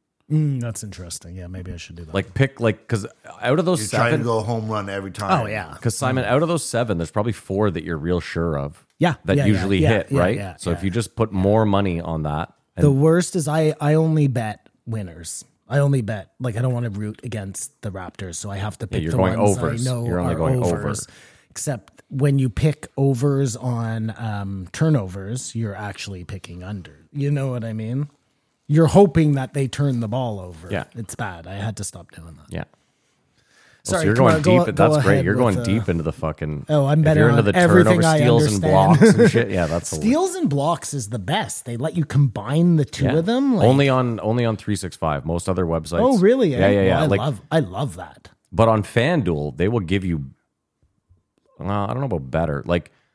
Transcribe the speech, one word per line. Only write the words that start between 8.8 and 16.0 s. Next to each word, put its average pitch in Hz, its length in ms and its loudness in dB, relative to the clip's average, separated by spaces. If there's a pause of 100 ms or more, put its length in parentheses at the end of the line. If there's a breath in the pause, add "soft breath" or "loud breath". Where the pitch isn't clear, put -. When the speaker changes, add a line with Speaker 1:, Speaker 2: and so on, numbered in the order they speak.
Speaker 1:
Yeah, 165 160 0 (120)
Speaker 2:
that 95 100 2
Speaker 1:
yeah, 143 80 2
yeah, 104 80 4
Speaker 2:
usually 98 260 2
Speaker 1:
yeah, - 100 4
Speaker 2:
hit, 110 220 2
Speaker 1:
yeah, 139 100 0
Speaker 2:
right? 90 160 2
Speaker 1:
yeah, 95 220 -10
Speaker 2:
So 87 140 -4
if 85 60 -4
Speaker 1:
yeah. 87 80 -8
Speaker 2:
you 98 40 0
just 110 240 -4
put 110 160 0
more 101 340 4
money 98 360 0
on 80 240 -4
that. 76 280 -4 (240)
And - 80 -2
Speaker 1:
The 147 60 6
worst 160 460 2
is 156 100 -2
I, 151 340 0
I 151 140 2
only 156 320 2
bet 113 420 -4 (160)
winners. 87 600 -10 (240)
I 143 100 0
only 139 240 2